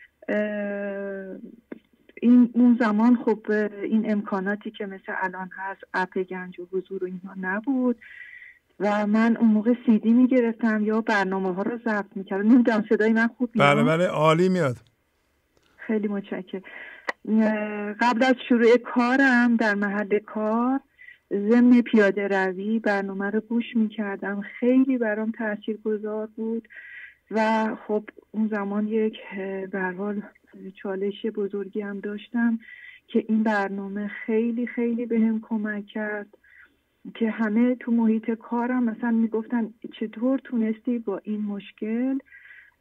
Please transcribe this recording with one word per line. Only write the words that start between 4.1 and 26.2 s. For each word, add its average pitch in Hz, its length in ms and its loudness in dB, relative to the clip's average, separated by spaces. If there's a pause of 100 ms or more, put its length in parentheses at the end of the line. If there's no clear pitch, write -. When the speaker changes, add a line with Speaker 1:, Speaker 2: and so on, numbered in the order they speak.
Speaker 1:
امکاناتی 208 600 -4
که 214 140 -10
مثل 196 360 -12
الان 185 340 -6
هست، 190 260 -10 (120)
اپ 185 240 -4
گنج 185 420 -8
و 175 120 -14
حضور 185 320 -6
و 180 40 -4
اینها 185 300 -12
نبود 240 640 -2 (800)
و 208 280 0
من 220 300 2
اون 233 120 4
موقع 214 240 4 (120)
سی 214 140 6
دی 226 140 4
می‌گرفتم 233 680 2
یا 214 180 0
برنامه‌ها 190 600 0
رو 233 240 -4
ضبط 208 320 -4
می‌کردم. 196 340 0
نمی‌دونم 233 380 6
صدای 220 240 2
من 226 140 2
خوب 233 260 -4
میاد؟ 143 220 6
Speaker 2:
بله، 147 80 4
بله، 160 240 2
عالی 160 420 4
میاد. 156 280 0 (1000)
Speaker 1:
خیلی 214 300 -4
متشکرم. 196 540 -8 (1400)
قبل 240 220 2
از 262 120 4 (140)
شروع 240 280 6
کارم 240 800 2
در 220 200 2
محل 202 440 -2
کار 226 600 -2 (520)
ضمن 240 500 6
پیاده 202 460 2
روی 196 520 0
برنامه 196 500 -2
رو 214 100 -2
گوش 226 260 -2 (100)
می‌کردم. 202 640 -4 (180)
خیلی 262 380 4
برام 220 340 -2
تاثیرگذار 214 1040 -6